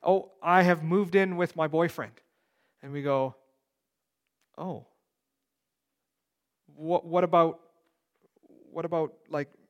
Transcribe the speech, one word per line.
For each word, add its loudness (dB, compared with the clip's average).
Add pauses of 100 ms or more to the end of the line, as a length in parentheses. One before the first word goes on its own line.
"Oh, 0 (100)
I 4
have 4
moved -2
in 2
with -4
my -2
boyfriend." -4 (600)
And -14
we -8
go, -2 (1200)
Oh, -12 (1900)
what, -4
what 2
about, 2 (1080)
what -8
about, -2 (140)
like, -6 (220)